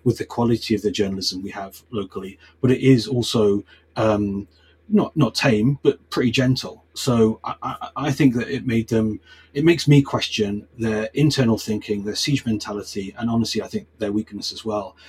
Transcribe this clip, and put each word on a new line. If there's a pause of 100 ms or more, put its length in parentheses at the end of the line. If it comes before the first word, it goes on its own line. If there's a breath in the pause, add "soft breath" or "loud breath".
with
the
quality
of
the
journalism
we
have
locally, (200 soft breath)
but
it
is
also, (320 soft breath)
um, (400 soft breath)
not,
not
tame,
but
pretty
gentle. (100)
So
I,
I,
I
think
that
it
made
them, (340 soft breath)
it
makes
me
question (120)
their
internal
thinking,
their
siege
mentality,
and
honestly,
I
think (120)
their
weakness
as
well. (120)